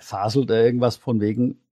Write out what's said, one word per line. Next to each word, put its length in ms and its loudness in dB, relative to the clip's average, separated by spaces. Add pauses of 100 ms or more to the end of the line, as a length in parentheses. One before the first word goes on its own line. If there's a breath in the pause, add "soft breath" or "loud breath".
faselt 500 -2
er 140 4
irgendwas 320 2
von 240 -2
wegen 400 -2 (120)